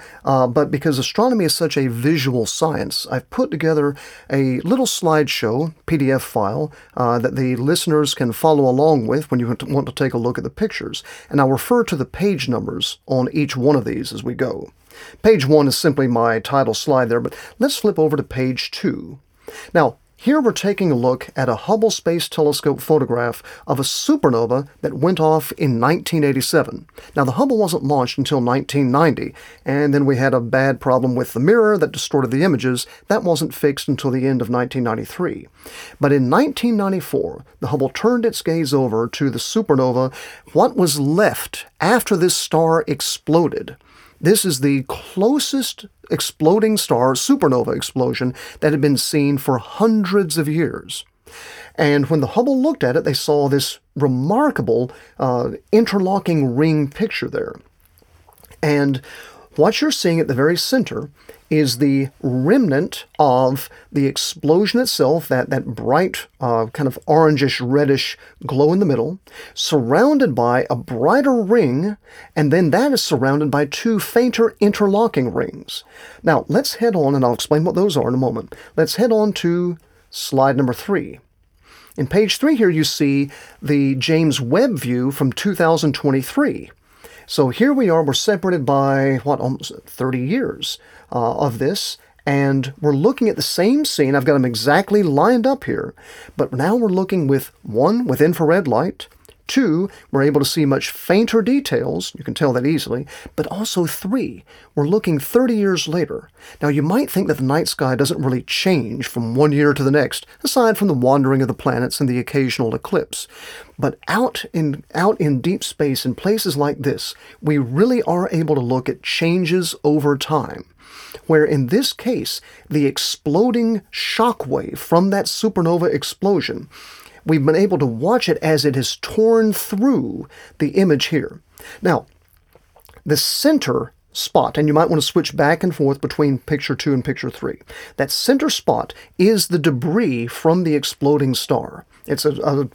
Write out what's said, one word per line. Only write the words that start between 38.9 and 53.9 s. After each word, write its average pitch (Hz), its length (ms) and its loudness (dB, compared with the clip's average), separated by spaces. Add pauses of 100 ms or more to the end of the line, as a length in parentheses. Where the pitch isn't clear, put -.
to 139 220 -2
the 113 80 -4
supernova, 131 720 0 (420)
what 196 220 2
was 151 240 0
left 156 680 -2 (120)
after 208 380 0
this 175 180 2
star 160 520 0
exploded. - 880 -2 (420)
This 196 260 4
is 139 160 -2
the 139 260 2
closest - 960 -2 (240)
exploding 208 680 2
star, 127 360 2
supernova 131 600 0
explosion, 127 580 -4 (280)
that 151 100 2
had 147 100 0
been 143 160 4
seen 143 400 0
for 135 220 -2
hundreds 196 800 0
of 147 80 -2
years. 156 580 -4 (680)
And 143 340 2
when 156 120 2
the 131 60 0
Hubble 262 320 0
looked 285 240 0
at 123 120 2
it, 165 80 0
they 147 100 0
saw 147 340 0
this 135 300 -2 (180)